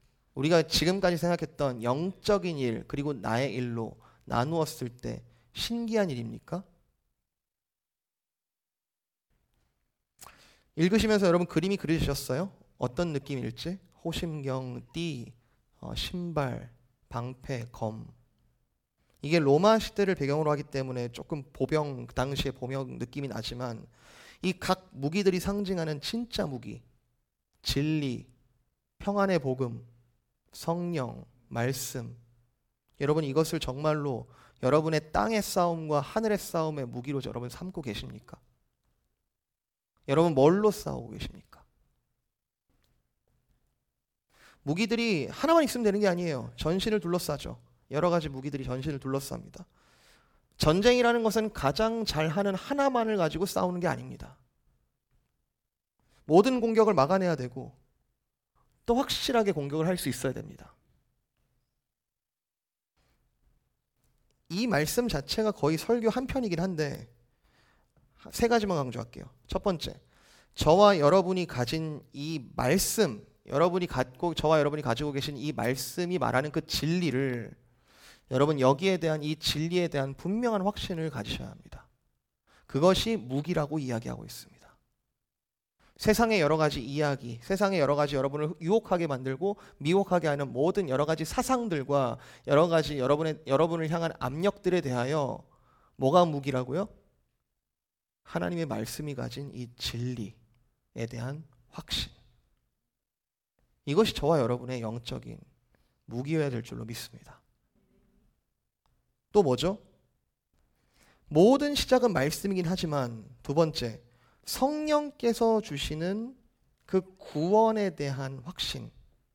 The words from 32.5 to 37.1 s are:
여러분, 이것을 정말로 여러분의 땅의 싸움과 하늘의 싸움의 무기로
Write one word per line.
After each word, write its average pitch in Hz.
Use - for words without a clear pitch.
여러분, 151
이것을 151
정말로 143
여러분의 156
땅의 214
싸움과 165
하늘의 214
싸움의 156
무기로 123